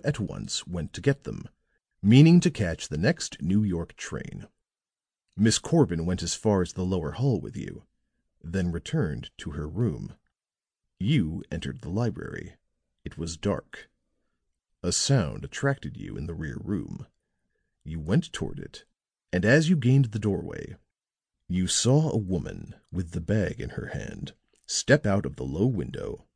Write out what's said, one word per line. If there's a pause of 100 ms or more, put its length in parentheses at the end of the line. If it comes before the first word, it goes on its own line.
at
once
went
to
get
them, (520)
meaning
to
catch
the
next
New
York
train. (880)
Miss
Corbin
went
as
far
as
the
lower
hall
with
you, (560)
then
returned
to
her
room. (840)
You
entered
the
library. (480)
It
was
dark. (920)
A
sound
attracted
you
in
the
rear
room. (800)
You
went
toward
it, (480)
and
as
you
gained
the
doorway, (720)
you
saw
a
woman (160)
with
the
bag
in
her
hand (320)
step
out
of
the
low
window